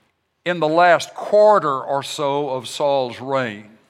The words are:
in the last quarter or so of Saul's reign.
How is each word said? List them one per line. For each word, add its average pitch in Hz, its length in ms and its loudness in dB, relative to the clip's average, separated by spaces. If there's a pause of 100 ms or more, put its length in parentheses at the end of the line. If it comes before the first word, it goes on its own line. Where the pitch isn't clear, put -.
(460)
in 175 140 -4
the 156 80 0
last 165 480 2
quarter 196 680 2
or 135 220 -4
so 143 460 -4
of 127 180 -8
Saul's 131 520 -2
reign. 117 520 -6 (180)